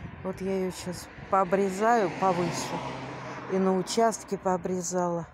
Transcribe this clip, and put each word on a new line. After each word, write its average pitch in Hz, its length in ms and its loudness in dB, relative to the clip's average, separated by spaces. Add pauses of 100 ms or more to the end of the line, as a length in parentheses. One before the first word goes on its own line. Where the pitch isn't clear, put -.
(220)
вот 185 180 -6
я 190 200 0
её 185 100 -2
щас - 380 -8 (200)
пообрезаю 196 800 4 (100)
повыше. 175 580 0 (760)
И 190 60 4
на 190 180 4
участке 208 640 2
пообрезала. 180 960 0